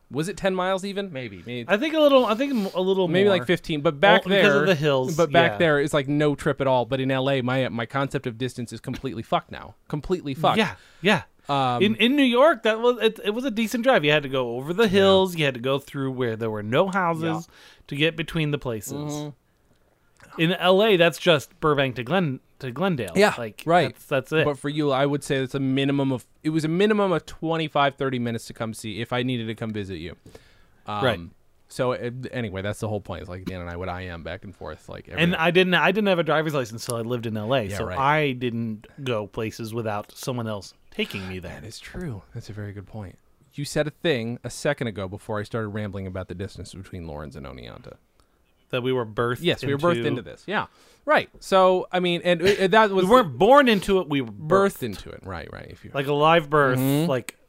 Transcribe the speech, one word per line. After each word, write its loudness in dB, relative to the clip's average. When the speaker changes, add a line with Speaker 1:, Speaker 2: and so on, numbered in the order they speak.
Speaker 1:
Was -4
it -8
ten -2
miles -2
even? -6
Maybe. -10
Maybe, -6
Speaker 2:
I 4
think -2
a 0
little, 6
I 2
think -2
m-, -2
a -2
little 2
Speaker 1:
maybe, 4
Speaker 2:
more. 4
Speaker 1:
like, -6
fifteen. 0
But 0
back 6
Speaker 2:
Well, 2
because 6
of 4
Speaker 1:
there, 2
Speaker 2:
the 6
hills, 0
Speaker 1:
but 2
back 6
Speaker 2:
yeah. -8
Speaker 1:
there 4
is, -2
like, 0
no 2
trip -2
at 0
all. 2
But -2
in 0
L 0
A, 0
my, 0
my -4
concept -4
of -8
distance -8
is -12
completely -8
fucked -4
now. -14
Completely -4
fucked. 0
Speaker 2:
Yeah, 0
yeah. 2
Speaker 1:
Um, 0
Speaker 2:
In, 2
in 2
New 4
York, 4
that 0
was, 4
it, 2
it -2
was -2
a -2
decent -2
drive. 4
You 4
had 4
to -6
go -2
over -6
the 2
Speaker 1:
Yeah. 4
Speaker 2:
hills. 4
You 0
had 0
to -10
go 0
through -6
where -2
there -4
were -6
no 2
houses -2
Speaker 1:
Yeah. -20
Speaker 2:
to -8
get 2
between -2
the -2
places. -8
Speaker 1:
Mm-hmm. -14
Speaker 2:
In 2
L 4
A, 6
that's 4
just 2
Burbank 2
to -6
Glen, 0
to -8
Glendale. -2
Speaker 1:
Yeah, 4
Speaker 2:
Like, -10
Speaker 1:
right. 4
Speaker 2:
that's, -20
that's -2
it. 2
Speaker 1:
But 0
for -6
you, 0
I 2
would -2
say -2
it's -4
a -2
minimum 0
of, -4
it -4
was 0
a 0
minimum 2
of -2
twenty-five, -2
thirty -2
minutes -4
to -16
come -8
see -10
if -8
I 0
needed -2
to -6
come -8
visit -6
you. -12
Um, -4
Speaker 2:
Right. 0
Speaker 1:
so, -2
it, -6
anyway, -6
that's -6
the -4
whole -4
point. -12
It's -14
like, -12
Dan -10
and -10
I -10
would -8
I -8
M -12
back -12
and -16
forth. -14
Like, -16
every -4
Speaker 2:
And 0
I 0
didn't, 4
I 4
didn't 0
have 2
a 0
driver's 0
license -6
until -4
I -4
lived -4
in -4
L -2
A, 2
Speaker 1:
Yeah, -6
Speaker 2:
so -4
Speaker 1:
right. -6
Speaker 2:
I 2
didn't -6
go -2
places -8
without -6
someone -6
else -10
taking -8
me -8
there. -14
Speaker 1:
That -16
is -16
true. -12
That's -14
a -12
very -10
good -14
point. -14
You -8
said -2
a -8
thing -2
a -10
second -4
ago -6
before -8
I -4
started -6
rambling -6
about -8
the -12
distance -12
between -14
Lawrence -12
and -14
Oneonta. -16
Speaker 2:
That -2
we 0
were 0
birthed 0
Speaker 1:
Yes, 0
we 0
were 0
birthed 2
Speaker 2:
into 0
Speaker 1:
into -2
this. -16
Yeah. -2
Right. 2
So, 4
I 0
mean, 0
and, 2
and 2
that 6
was 2
Speaker 2:
<laughs> 2
We 4
weren't 6
born 8
into 2
it, -4
we 0
were -4
Speaker 1:
birthed 2
Speaker 2:
birthed. -10
Speaker 1:
into -8
it. -16
Right, -10
right. -14
If -20
you -18
Speaker 2:
Like -2
a 2
live 6
birth, 6
Speaker 1:
Mm-hmm. 2
Speaker 2:
like, -4